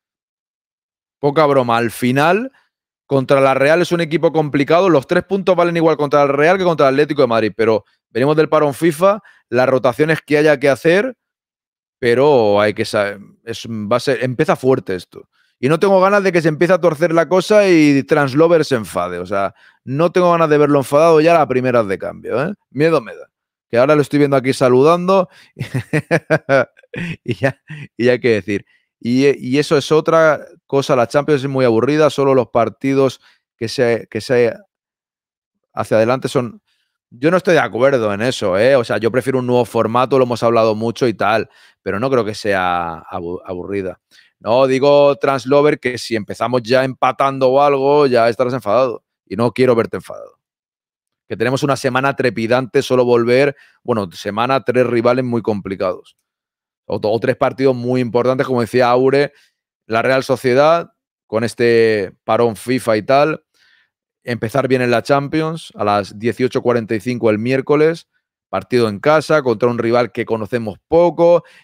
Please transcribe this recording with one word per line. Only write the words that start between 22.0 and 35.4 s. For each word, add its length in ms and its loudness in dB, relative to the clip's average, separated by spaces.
¿eh? 140 -6
Miedo 300 0
me 160 -14
da. 120 -20
Que 100 0
ahora 180 4
lo 60 2
estoy 180 -2
viendo 160 2
aquí 160 0
saludando 760 2
<laughs> 1700 -4
y 100 -6
ya, 260 -4
y 80 -4
ya 80 4
hay 80 -2
que 100 0
decir. 360 -4
Y, 260 0
y 120 0
eso 180 0
es 160 -2
otra 480 2
cosa, 300 0
la 120 0
Champions 340 0
es 60 -6
muy 160 0
aburrida, 460 2
solo 240 0
los 140 2
partidos 720 -2
que 120 -8
se, 420 -2
que 100 -6
se 340 0